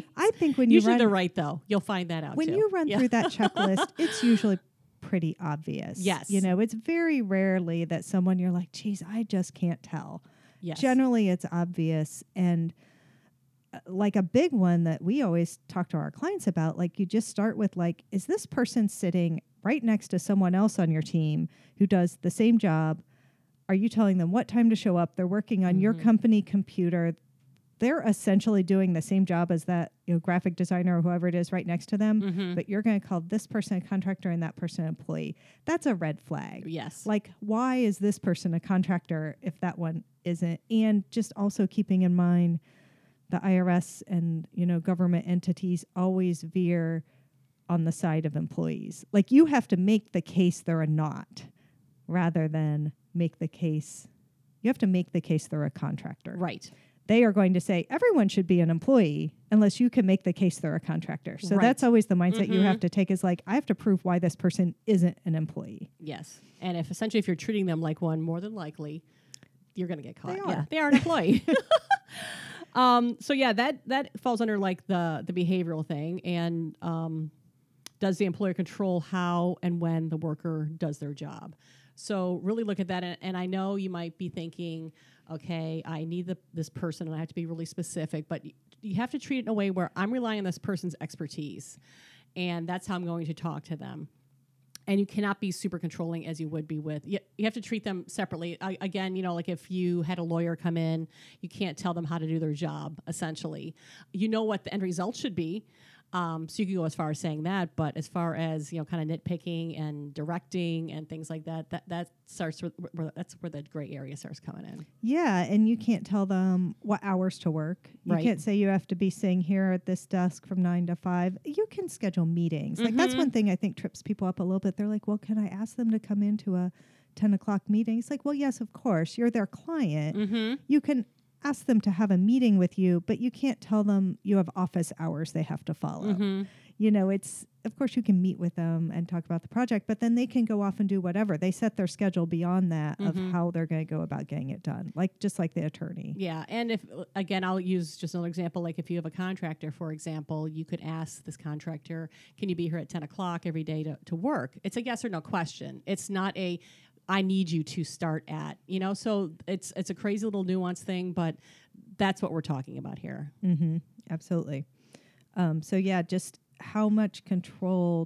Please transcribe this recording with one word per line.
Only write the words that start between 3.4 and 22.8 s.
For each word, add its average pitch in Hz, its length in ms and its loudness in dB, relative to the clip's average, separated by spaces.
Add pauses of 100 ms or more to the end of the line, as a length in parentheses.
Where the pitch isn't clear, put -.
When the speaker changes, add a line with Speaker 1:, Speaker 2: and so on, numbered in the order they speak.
Speaker 1:
it's - 260 0
usually 214 340 6 (440)
pretty 165 360 -2
obvious. 151 600 -6
Speaker 2:
Yes. 185 320 -2
Speaker 1:
You 196 100 2
know, 185 200 2
it's 220 140 0
very 320 460 0
rarely 185 640 0
that 170 220 -4
someone 185 320 2
you're 180 140 2
like, 175 200 -2
"Geez, 202 340 -6
I 220 180 -4
just 190 280 -2
can't 170 300 -2
tell." - 400 -10 (400)
Speaker 2:
Yes. 165 180 -4
Speaker 1:
Generally, 254 480 4
it's 180 240 2
obvious. 165 680 0 (140)
And, 170 360 2 (1000)
uh, 135 120 -14
like, 196 300 0
a 202 60 4
big 262 300 4
one 175 320 4
that 160 180 0
we 226 200 0
always 170 440 0
talk - 220 -4
to - 80 -4
our 151 160 -2
clients 359 340 -4
about, 165 320 0
like, 175 220 -2
you 190 60 0
just 214 220 -2
start 214 280 -2
with, 202 200 -2
like, 170 360 -2
"Is 190 140 -2
this 403 200 -2
person 254 420 0
sitting 170 520 0 (240)
right 254 180 0
next 214 260 2
to 180 120 0
someone 190 340 2
else 208 240 2
on 170 120 4
your 156 120 2
team 160 460 0 (300)
who 202 80 6
does 180 360 4
the 180 80 0
same 226 280 6
job? 160 440 2 (680)